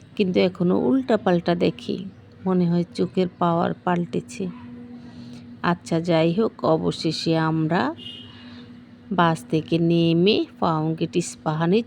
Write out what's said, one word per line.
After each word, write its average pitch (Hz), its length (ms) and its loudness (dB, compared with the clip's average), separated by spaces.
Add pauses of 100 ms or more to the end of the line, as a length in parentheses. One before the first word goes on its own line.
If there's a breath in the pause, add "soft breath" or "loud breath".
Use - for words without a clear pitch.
(140)
কিন্তু 185 280 0
এখনও 185 340 2 (100)
উল্টাপাল্টা 208 680 2
দেখি, 160 420 -2 (460)
মনে 185 240 2
হয় 170 260 2
চোখের 185 440 -2
পাওয়ার 170 340 2 (100)
পাল্টেছে। 175 640 -4 (1160 loud breath)
আচ্ছা, 175 360 0
যাই 165 340 4
হোক, 220 200 0 (120)
অবশেষে 160 680 0 (160)
আমরা 160 320 0 (1300 loud breath)
বাস 170 260 4 (120)
থেকে 160 320 0
নেমে 170 560 4 (180)
ফার্মগেট 160 600 -2
ইস্পাহানি 170 720 0